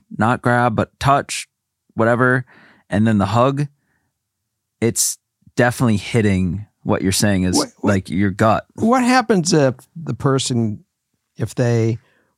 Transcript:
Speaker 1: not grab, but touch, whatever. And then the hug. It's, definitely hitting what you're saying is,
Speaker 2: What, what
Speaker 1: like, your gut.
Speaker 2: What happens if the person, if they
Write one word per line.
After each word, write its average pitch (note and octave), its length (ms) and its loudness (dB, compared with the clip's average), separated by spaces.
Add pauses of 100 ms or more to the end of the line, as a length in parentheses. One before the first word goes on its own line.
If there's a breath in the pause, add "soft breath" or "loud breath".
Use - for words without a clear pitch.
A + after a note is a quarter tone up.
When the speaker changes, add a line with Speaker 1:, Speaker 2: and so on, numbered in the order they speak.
(180)
Speaker 1:
not A#2 240 0
grab, A#2+ 340 2
but - 240 -4
touch, - 480 -2 (460)
whatever. B2 500 2 (460 soft breath)
And G#2+ 160 0
then A2 120 2
the G2 80 2
hug. C3+ 400 0 (1120)
It's, - 380 -2 (380)
definitely A#2+ 420 2
hitting F#2+ 680 -2 (160)
what - 200 -2
you're F#2+ 100 0
saying G2 320 0
is, F#2 120 0
Speaker 2:
What, - 120 0 (120)
what - 100 -2
Speaker 1:
like, F#2+ 200 -2
your G2 200 -2
gut. G#2+ 440 0
Speaker 2:
What A#3+ 300 0
happens A3+ 480 2
if C3+ 220 2 (200)
the C#3+ 200 -10
person, A#2+ 720 -2 (520)
if - 180 -8
they A#2 440 0 (400)